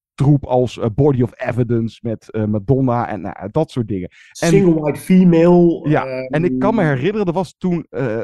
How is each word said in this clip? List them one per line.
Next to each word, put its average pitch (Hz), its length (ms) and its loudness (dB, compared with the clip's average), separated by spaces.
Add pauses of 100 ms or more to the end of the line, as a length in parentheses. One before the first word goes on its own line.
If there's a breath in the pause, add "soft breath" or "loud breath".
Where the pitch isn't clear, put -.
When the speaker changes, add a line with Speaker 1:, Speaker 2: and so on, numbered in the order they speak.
(140)
Speaker 1:
troep 139 300 2
als, 127 340 -2
eh, 98 160 -2
Body 139 280 2
of 113 120 0
Evidence 117 680 -4
met, 113 280 -10
eh, 110 140 -4
Madonna 117 640 0
en, 95 120 -8
nou, 92 300 -10
dat 151 200 -2
soort 117 180 -6
dingen. 92 200 -6 (320 soft breath)
En 170 80 -2
Speaker 2:
Single 165 260 4
White 151 260 -4
Female, 175 880 4
Speaker 1:
Ja, 147 180 0
en 131 380 -4
ik 127 140 -2
kan 202 160 0
me 220 80 0
Speaker 2:
ehm. 156 80 2
Speaker 1:
herinneren, 185 360 -2
er 170 60 -2
was 175 260 -6
toen, 175 320 -4
eh, 117 340 -4